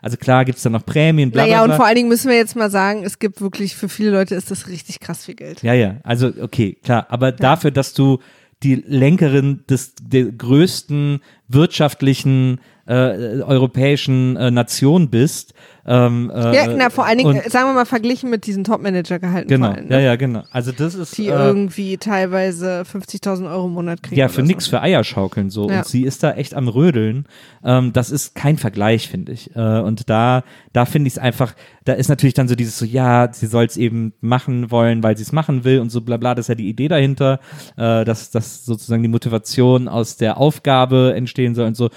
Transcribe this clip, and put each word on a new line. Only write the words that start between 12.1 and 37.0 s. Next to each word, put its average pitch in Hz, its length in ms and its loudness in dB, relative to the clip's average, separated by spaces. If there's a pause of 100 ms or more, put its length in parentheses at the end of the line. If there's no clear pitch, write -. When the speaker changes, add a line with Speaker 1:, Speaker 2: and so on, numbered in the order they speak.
Speaker 1:
äh, 117 60 -4 (500)
europäischen, 131 920 2
äh, 123 140 0
Nation 135 600 2
bist, - 440 0 (300)
ähm, 120 500 2
äh, 117 200 0
Speaker 2:
Ja, - 120 4 (100)
na, 247 140 2
vor 254 160 -2
allen 226 120 2
Dingen, 160 120 4
Speaker 1:
und 139 160 0
Speaker 2:
äh, 233 40 -6
sagen 254 180 2
wir 269 60 0
mal, 247 120 2
verglichen 247 440 -4
mit 226 160 -4
diesen 196 180 -4
Top-Manager-Gehalten 180 840 -2
Speaker 1:
Genau, 127 200 4
Speaker 2:
vor 101 80 -2
allem, - 140 -12
Speaker 1:
ja, 131 80 2
Speaker 2:
ne? 139 60 4
Speaker 1:
ja, 120 120 4
genau. 120 260 -4 (100)
Also 123 200 -4
das 156 220 -4
ist, 180 240 -10
Speaker 2:
Die 214 80 -4
Speaker 1:
äh, 196 60 -2
Speaker 2:
irgendwie 196 680 0
teilweise 185 840 -2
fünfzigtausend 190 640 -8
Euro 180 180 -4
im 175 60 -6
Monat 175 300 -6
kriegen - 160 -6
Speaker 1:
ja, 135 80 4
Speaker 2:
oder - 80 -4
Speaker 1:
für 135 80 -2
Speaker 2:
so. 143 40 2
Speaker 1:
nix, 175 220 0
für - 120 -2
Eierschaukeln 104 680 -2
so. 104 180 -4
Speaker 2:
Ja. 113 100 -2
Speaker 1:
Und 101 80 -4
sie 127 180 -2
ist 135 180 -4
da 151 100 0
echt - 220 -8
am 127 140 -2
Rödeln. 123 580 0 (380)
Ähm, 127 280 2
das 123 180 -2
ist - 260 -6
kein 147 220 0
Vergleich, 107 500 0
finde - 240 -10
ich. - 240 -16
Äh, 110 240 2
und 110 280 -4
da, 123 360 2 (280)
da 120 140 2
finde 147 220 0
ich's - 100 -6
einfach, 120 360 -2 (300)
da 131 100 2
ist 131 140 0
natürlich 139 260 4
dann 131 140 2
so 123 60 2
dieses 117 240 -4
so, 117 60 -4
ja, 123 480 2
sie - 160 -6
soll's 117 280 0
eben 113 440 -2
machen 123 500 -2
wollen, 117 320 2
weil 110 140 2
sie's 107 160 -8
machen 143 320 -2
will 131 160 4
und 117 100 -4
so 120 100 -4
bla 117 160 -4
bla, 120 200 -2
das 117 80 -6
ist - 40 -8
ja 120 60 0
die 110 140 -6
Idee 127 200 -4
dahinter, 135 520 2 (360)